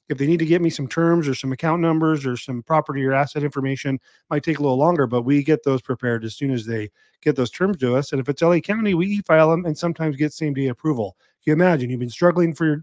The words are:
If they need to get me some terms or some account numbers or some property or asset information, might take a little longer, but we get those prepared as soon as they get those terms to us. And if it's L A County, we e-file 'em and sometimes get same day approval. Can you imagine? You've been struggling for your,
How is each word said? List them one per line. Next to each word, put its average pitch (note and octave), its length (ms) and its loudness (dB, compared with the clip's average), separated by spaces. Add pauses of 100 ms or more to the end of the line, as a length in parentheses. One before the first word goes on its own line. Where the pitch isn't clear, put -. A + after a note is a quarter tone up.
(100)
If C3+ 80 -6
they C#3 80 0
need E3 140 2
to E3 60 0
get E3+ 140 4
me E3 100 2
some C#3+ 180 -6
terms E3+ 400 2
or C3 60 0
some C3 180 -6
account E3 280 -2
numbers D#3+ 460 2
or B2 100 -4
some A#2+ 260 -8
property D3 420 -2
or C3+ 80 2
asset C#3+ 300 0
information, C3+ 580 -4 (280)
might D3+ 140 -2
take D3+ 160 -2
a C#3+ 40 -2
little C3+ 140 2
longer, D3 300 4
but A#2+ 160 0
we C#3+ 200 2
get D#3 220 2
those C3 160 0
prepared A#2 440 -4
as A2 100 -8
soon C#3 160 -4
as A#2 160 -4
they A2 240 -6 (320)
get D3 140 2
those B2 140 0
terms F#3+ 280 -2
to B2 160 0
us. C#3+ 180 -2
And C#3 80 -2
if B2 80 -6
it's C#3 140 -2
L E3+ 100 4
A E3+ 80 2
County, G#3 320 -2
we F3 140 0
e-file E3 460 4
'em E3 120 0
and D#3 120 -4
sometimes D#3+ 400 -4
get D3 180 -2
same D3+ 180 -4
day C3+ 160 -2
approval. A#2+ 480 -4 (280)
Can D3+ 80 2
you - 20 4
imagine? D#3 340 2
You've B2 120 -4
been B2 100 -6
struggling E3+ 440 2
for E3 120 -2
your, D3+ 160 0